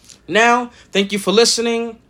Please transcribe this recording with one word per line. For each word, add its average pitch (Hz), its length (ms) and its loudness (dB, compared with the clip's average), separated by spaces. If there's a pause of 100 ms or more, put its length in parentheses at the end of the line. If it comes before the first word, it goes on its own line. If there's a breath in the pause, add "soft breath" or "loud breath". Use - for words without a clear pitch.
(260 loud breath)
Now, 240 460 2 (180 loud breath)
thank 196 220 -2
you 208 80 -4
for 190 100 -4
listening. 233 680 0 (120)